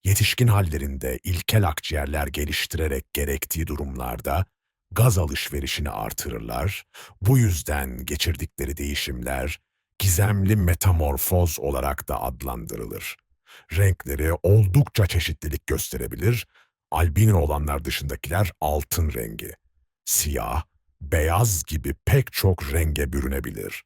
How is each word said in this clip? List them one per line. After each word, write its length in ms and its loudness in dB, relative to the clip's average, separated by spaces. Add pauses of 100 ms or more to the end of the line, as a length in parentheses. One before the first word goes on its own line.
Yetişkin 440 2
hallerinde 760 0
ilkel 440 2
akciğerler 600 -4
geliştirerek 840 -4
gerektiği 540 -2
durumlarda 800 -4 (460)
gaz 260 4
alışverişini 720 -2
artırırlar. 960 -6 (360)
Bu 160 6
yüzden 680 0
geçirdikleri 720 -4
değişimler 840 -6 (400)
gizemli 560 2
metamorfoz 1040 2
olarak 480 -2
da 140 -4
adlandırılır. 960 -8 (600)
Renkleri 560 2 (100)
oldukça 640 6
çeşitlilik 600 -4
gösterebilir. 800 -2 (440)
Albino 460 4
olanlar 480 0
dışındakiler 680 -4 (100)
altın 520 0
rengi, 380 -8 (540)
siyah, 580 -2 (380)
beyaz 640 2
gibi 320 -4 (100)
pek 280 2
çok 400 0
renge 400 0
bürünebilir. 720 -4